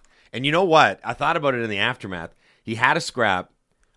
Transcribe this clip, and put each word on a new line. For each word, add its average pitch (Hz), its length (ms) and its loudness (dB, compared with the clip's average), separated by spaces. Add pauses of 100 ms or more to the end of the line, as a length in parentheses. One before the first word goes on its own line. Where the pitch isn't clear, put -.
(340)
And 120 120 -8
you 147 60 0
know 175 120 2
what? 147 380 4
I 113 120 -8
thought 156 220 -2
about 143 180 0
it 120 80 -4
in 113 80 -6
the 101 80 -6
aftermath. 98 560 -6 (280)
He 110 140 -8
had 131 200 2
a 165 40 -2
scrap 101 500 -2 (460)